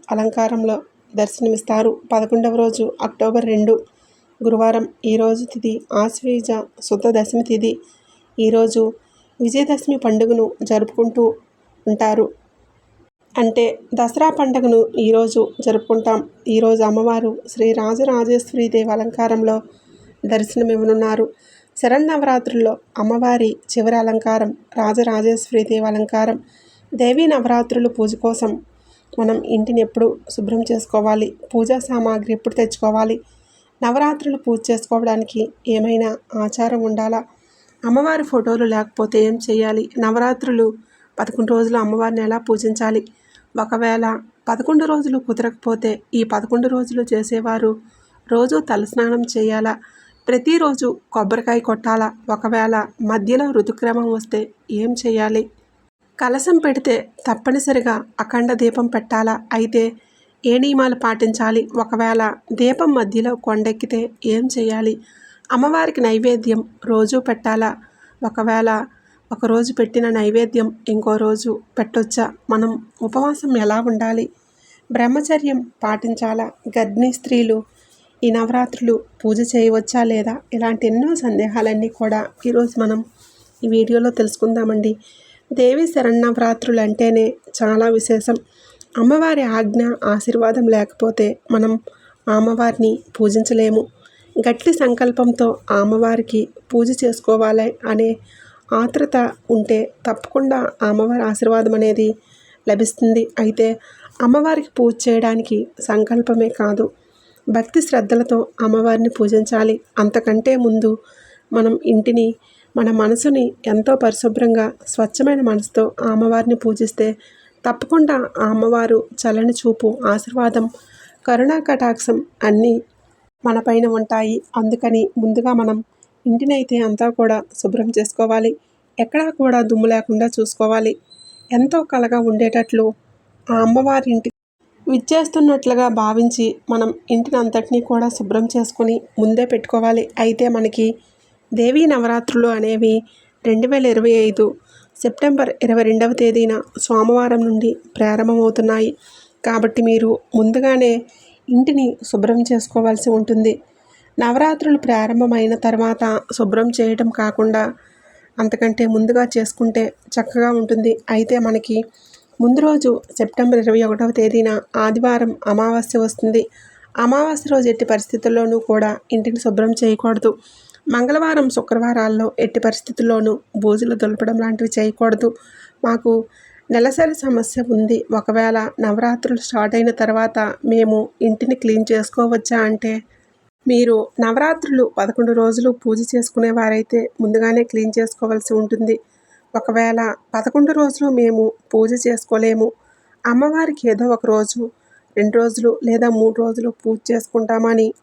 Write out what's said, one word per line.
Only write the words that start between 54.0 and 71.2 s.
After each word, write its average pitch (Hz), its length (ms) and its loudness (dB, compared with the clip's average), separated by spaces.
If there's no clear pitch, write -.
వస్తే 220 300 -4
ఏం 220 220 -2
చేయాలి? 220 500 -2
కలశం 269 380 -2
పెడితే 277 380 0
తప్పనిసరిగా 254 720 -2
అఖండ 240 340 -2
దీపం 240 340 0
పెట్టాలా? 226 480 -2
అయితే 226 300 0
ఏ 240 140 2
నియమాలు 262 380 2
పాటించాలి? 226 640 0
ఒకవేళ 226 460 -2
దీపం 262 400 2
మధ్యలో 226 420 0
కొండెక్కితే 226 640 -4
ఏం 226 200 0
చేయాలి? 220 480 -2
అమ్మవారికి 302 520 0
నైవేద్యం 226 600 0
రోజూ 220 340 2
పెట్టాలా? 220 520 -2
ఒకవేళ 226 480 -2
ఒకరోజు 233 420 -2
పెట్టిన 233 360 0
నైవేద్యం 226 580 0
ఇంకో 214 260 0
రోజు 214 360 -2